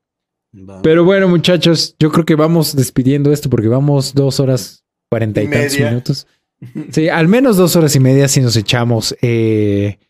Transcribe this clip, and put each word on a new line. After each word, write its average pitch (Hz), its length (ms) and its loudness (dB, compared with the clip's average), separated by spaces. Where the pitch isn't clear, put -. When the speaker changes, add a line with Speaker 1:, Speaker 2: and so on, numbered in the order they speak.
Speaker 1:
Va. - 120 -20
Speaker 2:
Pero 165 240 4
bueno, 196 240 2
muchachos, 170 720 0
yo 151 120 2
creo 160 140 -2
que 160 100 0
vamos 156 400 0
despidiendo 139 580 0
esto 143 160 -4
porque 110 200 0
vamos 139 440 0
dos 139 280 0
horas - 440 -4
cuarenta 110 320 -2
y - 40 -2
Speaker 3:
Y 143 40 -4
Speaker 2:
tantos 143 240 -2
Speaker 3:
media. 127 160 0
Speaker 2:
minutos. 127 380 -6
Speaker 3:
<laughs> 147 300 -14
Speaker 2:
Sí, 160 180 -2
al 160 180 0
menos 233 300 2
dos 180 180 2
horas 151 220 2
y - 20 2
media 135 300 4
sí 143 120 0
nos 117 140 0
echamos. 117 680 -2
Eh, 107 800 -2